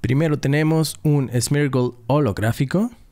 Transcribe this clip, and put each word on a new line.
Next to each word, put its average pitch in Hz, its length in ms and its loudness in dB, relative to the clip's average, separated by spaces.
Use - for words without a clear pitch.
Primero 143 380 0
tenemos 156 640 0
un 143 260 2
Smeargle 131 520 0
holográfico 135 840 0